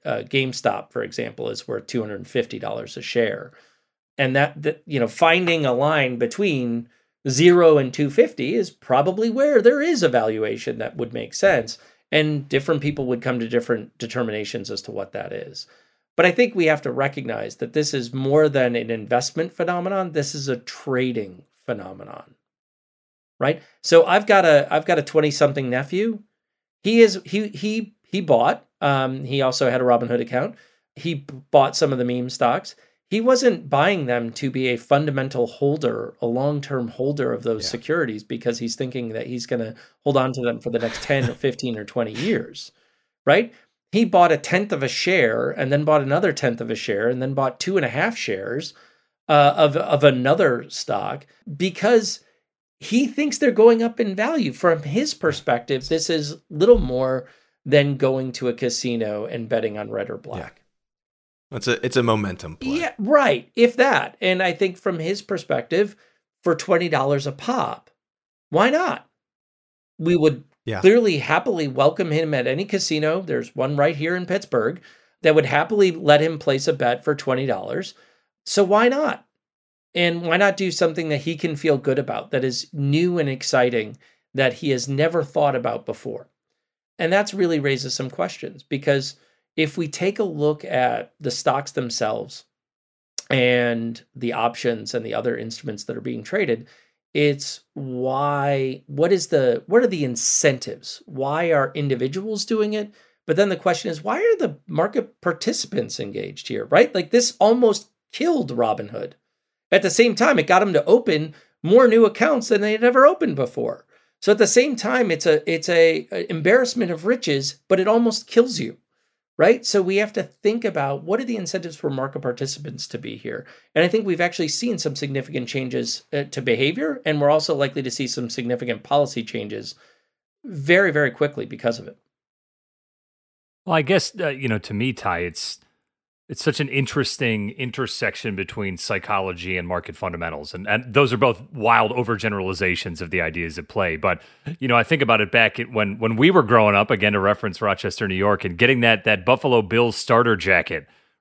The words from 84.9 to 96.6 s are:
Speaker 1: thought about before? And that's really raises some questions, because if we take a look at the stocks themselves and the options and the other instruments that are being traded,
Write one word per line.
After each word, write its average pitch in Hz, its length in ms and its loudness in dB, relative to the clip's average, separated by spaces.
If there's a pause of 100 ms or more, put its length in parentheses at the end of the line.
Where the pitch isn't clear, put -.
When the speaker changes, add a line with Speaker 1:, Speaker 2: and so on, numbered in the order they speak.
Speaker 1:
thought 147 340 0
about 113 300 -4
before? 110 440 -12 (680)
And 165 140 -2
that's 202 220 0
really 175 260 0
raises 135 340 -2
some 135 160 -6
questions, - 540 -8
because 139 540 -2 (400)
if 156 200 -2
we 165 120 -4
take 196 300 -4
a 220 40 0
look 151 400 -2
at 123 560 -2
the 139 100 -6
stocks 139 440 -2
themselves 113 720 -6 (840)
and 120 720 0 (140)
the 123 160 -6
options 117 600 -4
and 117 120 -6
the 110 80 -8
other 117 240 -4
instruments 113 460 -10
that - 140 -10
are - 40 -12
being 120 220 -8
traded, 139 440 -4 (460)